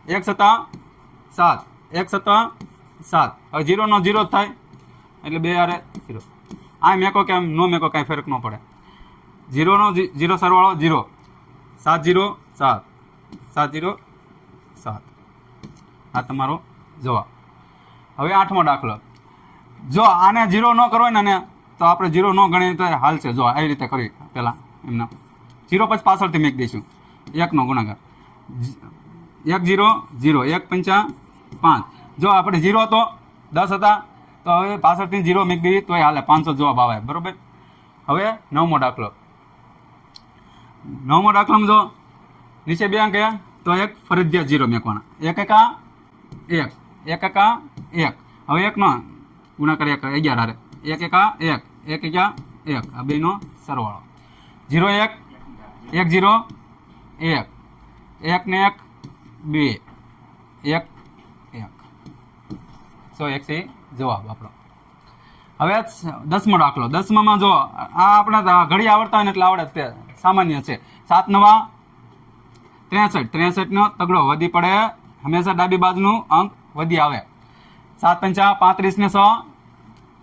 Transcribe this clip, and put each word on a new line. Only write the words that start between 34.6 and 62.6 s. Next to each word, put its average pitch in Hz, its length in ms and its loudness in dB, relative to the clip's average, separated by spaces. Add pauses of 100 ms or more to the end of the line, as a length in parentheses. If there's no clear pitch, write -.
પાછળથી 180 460 0
ઝીરો 180 220 2
મૂકી 175 160 -2
દઈએ 190 200 2
તોય 170 240 0
હાલે, 147 160 2
પાંચસો 156 320 0
જવાબ 135 260 0
આવે, 117 200 0
બરોબર? 165 340 -10 (760)
હવે 208 280 -2 (140)
નવમો 156 280 0
દાખલો. 123 340 -6 (1900)
નવમો 180 260 4
દાખલામાં 208 360 2
જો 214 240 2 (760)
નીચે 170 200 -2
બે 208 120 -2
અંક 214 140 0
છે 214 260 -2 (240)
તો 175 100 0
એક 202 180 -2 (160)
ફરજિયાત 160 400 0
ઝીરો 135 200 2
મૂકવાના. 113 340 -4 (200)
એક 165 160 -4
એકા 214 280 4 (840)
એક, 156 220 -4 (340)
એક 165 180 -6
એકા 196 380 0 (320)
એક. 160 220 -2 (340)
હવે 160 160 0
એકનો 208 220 0 (720)
ગુણાકાર 151 280 -2
એક, 139 160 -4
અગિયાર 139 360 -2
હારે. 113 160 -4 (280)
એક 156 180 -8
એકા 180 380 0
એક, 156 220 -4 (260)
એક 151 160 -8
એકા 180 300 -2 (320)
એક. 135 180 -6 (120)
આ 120 80 -12
બેનો 160 360 -4 (260)
સરવાળો. 110 360 -8 (680)
ઝીરો 170 200 2
એક, 214 220 0 (840)
એક 175 140 -2
ઝીરો 190 260 4 (840)
એક, 156 280 -4 (760)
એક 175 240 -4
ને 185 120 -2 (100)
એક 202 80 -2 (680)
બે, 147 380 -2 (840)
એક 160 220 -4 (680)
એક. 110 180 -16 (1500)